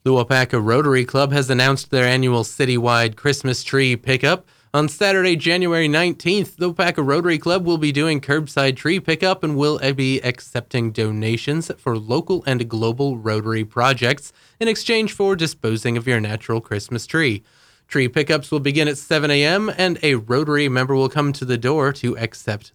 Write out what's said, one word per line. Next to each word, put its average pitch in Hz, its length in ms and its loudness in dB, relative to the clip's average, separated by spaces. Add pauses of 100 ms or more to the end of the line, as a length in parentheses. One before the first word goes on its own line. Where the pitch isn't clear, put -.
The 131 80 2
Wapaka 127 520 2
Rotary 131 400 4
Club 135 300 0
has 135 160 2
announced 135 420 2
their 127 140 4
annual 123 400 2
citywide 120 720 2
Christmas 139 480 -2
tree 131 320 2
pickup. 139 500 0 (260)
On 151 140 2
Saturday, 185 480 2
January 165 540 0
nineteenth, 170 640 0
the 180 160 -2
Wapaka 165 340 0
Rotary 165 320 2
Club 170 280 -2
will 170 120 0
be 151 140 0
doing 147 300 0
curbside 139 560 -2
tree 170 240 -2
pickup 185 420 -2
and 151 140 -2
will 147 200 2 (160)
be 131 280 -2
accepting 120 720 -4
donations 113 840 -2
for 117 200 -4
local 156 500 -2
and 120 220 -2
global 117 480 -2
Rotary 110 480 -2
projects 123 640 0 (260)
in 226 120 0
exchange 220 420 -2
for 196 240 0
disposing 120 640 -2
of 120 100 -6
your 117 140 2
natural 110 400 -4
Christmas 107 440 -8
tree. 143 380 0 (460)
Tree 131 180 0
pickups 151 440 -2
will 147 100 -2
begin 143 260 0
at 147 100 -4
seven 151 320 0
A 143 140 2
M, 196 340 0
and 180 240 0
a 147 140 2
Rotary 143 540 0
member 131 260 0
will 131 140 2
come 143 240 0
to 139 100 -12
the 123 140 -2
door 135 340 0
to 123 260 -4
accept - 580 -8